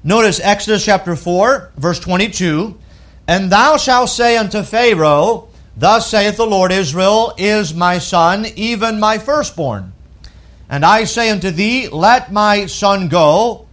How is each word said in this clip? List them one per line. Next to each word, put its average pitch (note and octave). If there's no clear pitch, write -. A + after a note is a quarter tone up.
Notice G#3
Exodus G3+
chapter F#3+
four, F#3+
verse E3+
twenty-two. F3+
"And F#3
thou C4+
shalt B3
say A#3+
unto G#3
Pharaoh, G3+
Thus G#3
saith G#3
the A3+
Lord, F#3+
Israel F#3+
is G#3
my F3+
son, F3+
even A3
my G#3+
firstborn. C#3
And C#3+
I G#3+
say A3+
unto F#3+
thee, G#3+
Let A3
my G#3
son G3
go F3